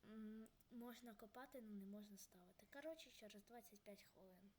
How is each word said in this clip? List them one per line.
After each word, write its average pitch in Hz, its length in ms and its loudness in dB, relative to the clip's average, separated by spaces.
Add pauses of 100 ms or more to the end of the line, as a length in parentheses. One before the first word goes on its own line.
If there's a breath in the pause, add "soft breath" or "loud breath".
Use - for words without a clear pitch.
м, 220 420 2 (240)
можна 240 440 2
копати, 254 420 0
але 220 160 2
не 196 120 6
можна 208 320 2
ставити. 180 560 -8
Коротше, 302 380 4
через 208 320 -2
двадцять 226 380 -6
п'ять 202 220 -2
хвилин. 190 560 -8